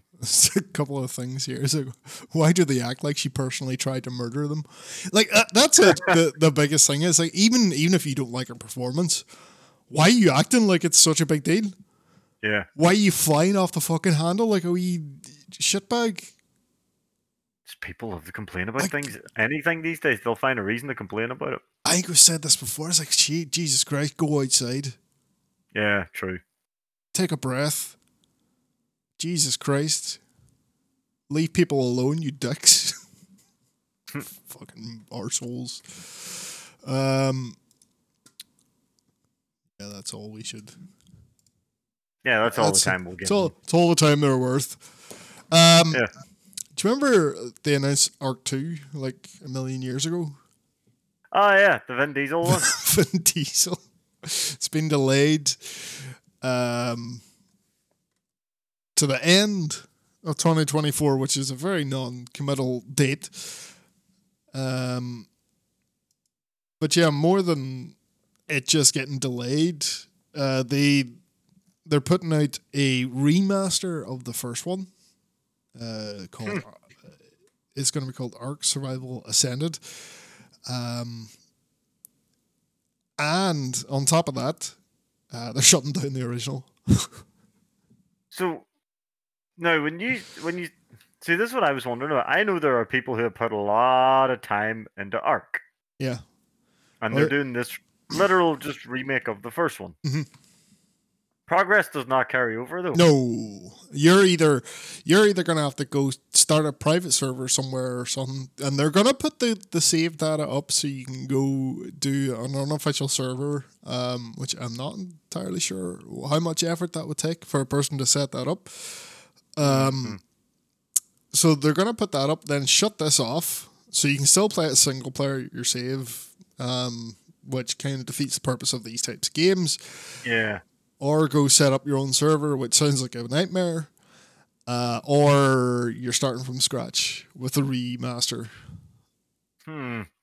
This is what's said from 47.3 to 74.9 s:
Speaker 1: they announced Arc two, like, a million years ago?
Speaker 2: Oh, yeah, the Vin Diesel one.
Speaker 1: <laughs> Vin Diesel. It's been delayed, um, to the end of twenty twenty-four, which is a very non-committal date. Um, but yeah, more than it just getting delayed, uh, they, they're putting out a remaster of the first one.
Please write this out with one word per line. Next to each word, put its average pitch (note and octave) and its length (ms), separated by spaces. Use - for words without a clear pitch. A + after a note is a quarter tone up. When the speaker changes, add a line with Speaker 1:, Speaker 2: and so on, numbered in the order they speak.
Speaker 1:
they D3 120
announced C#3 360
Arc C3 220
two, D3+ 340
like, C3 340
a C#3 60
million C3 320
years B2+ 240
ago? E3 260
Speaker 2:
Oh, G3+ 220
yeah, G3 320
the B2+ 80
Vin C#3+ 180
Diesel C#3+ 300
one. F3 180
Speaker 1:
<laughs> - 120
Vin F#3 380
Diesel. - 560
It's - 460
been D#3 180
delayed, C#3+ 640
um, A#2+ 800
to D#3 120
the C3 180
end F#3 560
of D#3 140
twenty D#3+ 260
twenty-four, D3 540
which C3+ 180
is C3+ 160
a C3 40
very E3 280
non-committal C3 960
date. C#3 360
Um, B2+ 760
but D3+ 160
yeah, E3 140
more E3 320
than C#3 540
it C#3+ 200
just D3+ 260
getting F#3+ 260
delayed, C#3 680
uh, C3+ 280
they, C#3 420
they're D3+ 140
putting E3+ 320
out D3+ 280
a C3 340
remaster E3+ 1000
of B2+ 140
the A#2+ 100
first A#2+ 320
one. F#3 220